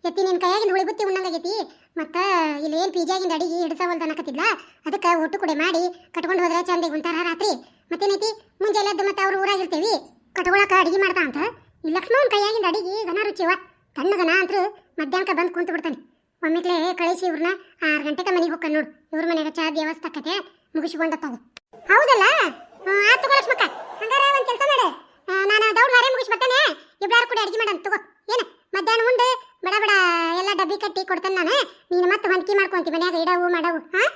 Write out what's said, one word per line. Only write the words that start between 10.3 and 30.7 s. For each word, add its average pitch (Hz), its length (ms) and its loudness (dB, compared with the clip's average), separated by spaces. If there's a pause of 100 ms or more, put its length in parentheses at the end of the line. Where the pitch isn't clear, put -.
ಕಟ್ಕೊಳಕ 381 440 2
ಅಡಿಗೆ 349 180 2
ಮಾಡ್ತಾ 370 260 0
ಅಂತ. 285 160 -4 (460)
ಈ 311 60 -4
ಲಕ್ಷ್ಮವ್ವನ್ 466 400 2
ಕೈಯಾಗಿಂದ 415 360 0
ಅಡಿಗೆ 392 380 -2
ಘನ 349 200 -2
ರುಚಿವ, 370 260 0 (460)
ತಣ್ಣಗನ 339 340 0 (100)
ಅಂತ್ರು 370 220 -2 (360)
ಮಧ್ಯಾಹ್ನಕ್ಕ 370 340 -2
ಬಂದ್ 349 220 -2
ಕುಂತು 349 180 -4
ಬಿಡ್ತಾನೆ. 320 260 -6 (440)
ಒಮ್ಮೆಕ್ಲೆ 339 340 0 (180)
ಕಳಿಸಿ 349 320 -2
ಇವ್ರನ್ನ, 339 240 -2 (340)
ಆರು 302 200 0
ಗಂಟೆಗೆ 359 260 -4
ಮನೆಗೆ 339 200 2
ಹೋಗ್ತಾನೆ 330 240 -4
ನೋಡು. 302 160 -2 (220)
ಇವ್ರ 320 120 -2
ಮನ್ಯಾಗ 320 240 -2
ಚಾ 311 220 -4
ವ್ಯವಸ್ಥೆ 311 380 -6
ಆಕತೆ, 311 260 -8 (400)
ಮುಗಿಸ್ಕೊಂಡತ್ತಾಗ. 320 600 -4 (560)
ಹೌದಲ್ಲ? 466 340 6 (580)
ಹ್ಮ್, 403 260 0
ಆತ್ 480 140 4
ತಗೋ 539 100 0
ಲಕ್ಷ್ಮಕ್ಕ. 539 320 2 (340)
ಹಂಗಾರೆ 539 320 2
ಒಂದ್ 539 160 2
ಕೆಲ್ಸ 480 160 -2
ಮಾಡು, 539 240 2 (420)
ಆ, 381 160 0
ನಾನು 427 220 4 (100)
ದೌಡ್ 508 180 6
ಮಾರೇ 494 160 6
ಮುಗಿಸ್ 508 200 -2
ಬರ್ತೇನೆ, 508 300 2 (420)
ಇಬ್ರಾರು 466 260 4
ಕೂಡ 466 140 0
ಅಡಿಗೆ 415 160 -2
ಮಾಡಂತ 392 260 -2
ತಗೋ. 392 140 -2 (300)
ಏನ 453 140 0 (320)
ಮಧ್ಯಾಹ್ನ 440 320 2
ಉಂಡು 494 220 4 (360)
ಬಡ 381 160 0
ಬಡ 427 120 2 (460)
ಎಲ್ಲ 381 200 -2
ಡಬ್ಬಿ 381 180 -2